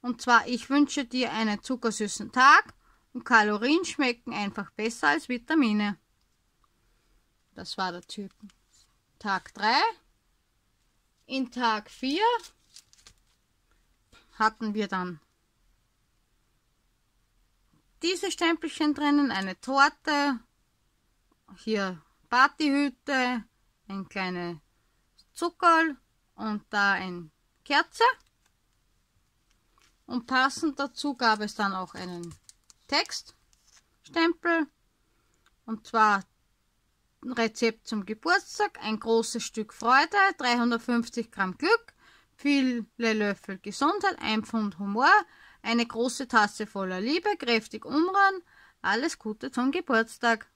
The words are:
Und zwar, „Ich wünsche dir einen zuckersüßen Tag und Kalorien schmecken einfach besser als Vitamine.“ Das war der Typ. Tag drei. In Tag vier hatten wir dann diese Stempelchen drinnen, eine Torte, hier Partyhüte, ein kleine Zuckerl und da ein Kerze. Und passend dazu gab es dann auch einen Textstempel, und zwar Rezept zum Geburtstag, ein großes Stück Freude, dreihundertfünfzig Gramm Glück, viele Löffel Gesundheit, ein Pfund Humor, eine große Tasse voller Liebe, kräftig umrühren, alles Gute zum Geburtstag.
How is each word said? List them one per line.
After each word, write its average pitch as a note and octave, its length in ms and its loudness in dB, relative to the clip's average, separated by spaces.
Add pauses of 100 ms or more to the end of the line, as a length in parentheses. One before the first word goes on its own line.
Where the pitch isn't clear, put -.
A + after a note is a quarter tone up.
Und B3 180 -8
zwar, A#3+ 260 4
„Ich A#3+ 220 -6
wünsche C#4+ 360 2
dir B3 280 -4
einen G#3+ 300 -2
zuckersüßen A3 680 -6
Tag C#4+ 420 8 (380)
und B3+ 120 -12
Kalorien A#3 600 4
schmecken B3 500 -4
einfach G3+ 380 -8
besser A3+ 360 -2
als D4 200 0
Vitamine.“ A3+ 720 0 (1600)
Das - 240 -14
war F#3 140 -4
der F3 100 -14
Typ. - 300 -14 (840)
Tag - 360 -6
drei. A3+ 260 0 (1500)
In C4 240 -6
Tag A3+ 400 -2
vier D4 340 -4 (2250)
hatten A3 360 0
wir G#3 140 -2
dann F3+ 320 -6 (2750)
diese F4+ 280 -4
Stempelchen D#4+ 640 -2
drinnen, D4 360 2
eine F#3+ 300 -6
Torte, C#4+ 800 0 (1160)
hier G3 460 -4 (260)
Partyhüte, C4+ 1160 0 (420)
ein G3 220 -10
kleine F3 520 -6 (720)
Zuckerl E4 640 2 (380)
und G#3 360 -8
da G3+ 240 2
ein F3+ 360 -8 (340)
Kerze. D#4 400 0 (2000)
Und A#3+ 200 -6
passend C4+ 540 -2
dazu C#4 340 -6
gab A3 260 2
es G#3 140 -6
dann G3 200 -2
auch F#3 200 -8
einen F3 400 -12 (540)
Textstempel, - 1800 -4 (960)
und A3 220 -10
zwar G#3+ 380 2 (1000)
Rezept A3+ 600 -2
zum G#3 180 -6
Geburtstag, F4+ 800 -4
ein A3 160 -4
großes A3+ 460 0
Stück - 280 -8
Freude, C#4+ 460 2 (200)
dreihundertfünfzig A#3+ 920 -2
Gramm F#3 260 -4
Glück, A4 380 0 (400)
viele C4 500 0 (120)
Löffel G#3 640 -2
Gesundheit, F#4 580 -2
ein A3 260 -2
Pfund G3+ 360 -4
Humor, A3 320 2 (500)
eine A#3 240 0
große A#3+ 400 -4
Tasse G#3 400 0
voller F#3 340 -6
Liebe, E4+ 380 -2
kräftig A3+ 460 -2
umrühren, F#4+ 580 2 (400)
alles A#3 380 -2
Gute A3 320 -10
zum B3+ 180 0
Geburtstag. A#3 840 0